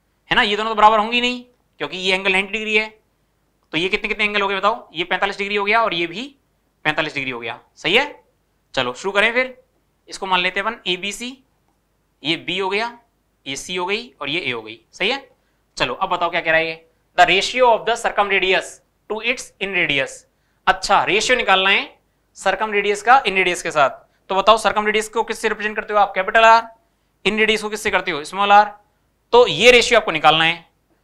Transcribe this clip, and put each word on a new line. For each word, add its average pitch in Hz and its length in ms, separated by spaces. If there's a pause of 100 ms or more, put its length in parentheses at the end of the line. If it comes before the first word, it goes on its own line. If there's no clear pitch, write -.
(320)
है 170 40
ना? 240 60
ये 208 140
दोनों 220 160
तो 220 40
बराबर 214 240
होंगी 226 220
नहीं, 247 220 (360)
क्योंकि 156 180
ये 185 160
एंगल 190 180
नाइंटी 196 220
डिग्री 214 220
है। 214 120 (840)
तो 156 40
ये 180 120
कितने 208 200
कितने 208 160
एंगल 208 160
हो 196 60
गए 196 80
बताओ? 208 380
ये 160 100
पैंतालीस 190 340
डिग्री 202 180
हो 202 100
गया 220 180
और 190 100
ये 170 140
भी 180 160 (600)
पैंतालीस 151 300
डिग्री 135 160
हो 120 80
गया। 117 200 (160)
सही 165 200
है, 294 280 (500)
चलो 127 200
शुरू 190 180
करें 202 220
फिर। 254 240 (500)
इसको 170 180
मान 185 140
लेते 185 200
हैं 196 80
अपन 233 200
एबीसी, 202 500 (840)
ये 160 140
बी 160 220
हो 190 100
गया, 233 280 (480)
ये 135 100
सी 180 200
हो 180 100
गई 220 260 (100)
और 139 80
ये 156 100
ए 135 120
हो 117 100
गई। 110 180 (120)
सही 190 180
है, 269 200 (480)
चलो - 160
अब 190 160
बताओ 170 220
क्या 170 100
कह 160 100
रहा 160 80
है 165 80
ये? 160 140 (360)
The 175 80
ratio 196 420
of 226 180
the 226 100
circumradius 190 720 (400)
to 214 140
its 247 200 (180)
in 196 120
radius। 147 400 (540)
अच्छा, 185 360
रेशियो 208 340
निकालना 196 320
है 220 140 (540)
circumradius 202 640
का 262 220
in 190 140
radius 180 240
के 165 100
साथ। 147 180 (400)
तो 190 60
बताओ 196 220
circumradius 214 520
को 226 140
किससे 220 260
रिप्रेजेंट 214 260
करते 208 180
हो 208 60
आप? 202 160
कैपिटल 214 300
आर। 226 220 (580)
in 208 140
radius 214 220
को 208 80
किससे 208 220
करते 185 200
हो? 147 120
स्मॉल 202 280
आर। 208 200 (640)
तो 240 140
ये 190 240
रेशियो 233 280
आपको 214 120
निकालना 156 320
है। 170 220 (380)